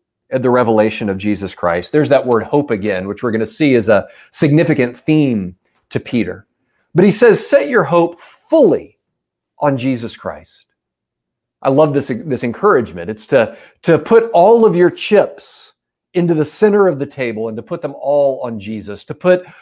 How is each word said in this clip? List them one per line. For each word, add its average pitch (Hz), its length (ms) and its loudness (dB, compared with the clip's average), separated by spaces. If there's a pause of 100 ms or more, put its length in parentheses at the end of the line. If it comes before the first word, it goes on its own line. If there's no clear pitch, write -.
(300)
at 127 120 -4
the 123 80 0
revelation 113 580 0
of 95 80 -4
Jesus 98 380 -6
Christ." 87 360 -4
There's 151 200 0
that 131 160 2
word 117 160 2
hope 147 280 -2
again, 95 380 -4
which 101 140 -10
we're 123 80 -2
gonna 110 160 -2
see 139 280 0
is 110 140 2
a 101 180 2 (240)
significant 147 680 0
theme 120 580 -2 (320)
to - 100 -6
Peter. 95 480 -6 (480)
But 175 120 4
he 202 40 6
says, 214 340 2
"Set 285 240 0
your 226 160 0
hope 170 360 0
fully 170 800 0 (600)
on 139 200 0
Jesus 117 360 -6
Christ." - 520 -16 (960)
I 131 80 0
love 143 240 2
this, 139 140 -2
this 127 360 -6
encouragement. 110 680 -2
It's 110 180 -14
to, 120 280 0 (260)
to 160 160 2
put 226 340 2
all 220 320 4
of 180 120 4
your 175 140 4
chips - 840 -4 (420)
into 175 180 0
the 151 120 0
center 202 420 2
of 147 140 0
the 139 60 -4
table 113 420 -6
and 110 80 -10
to 110 80 -12
put - 180 -10
them 139 180 -10
all 139 420 0
on 117 180 -8
Jesus, 101 460 -12
to 117 80 -14
put 180 300 0 (180)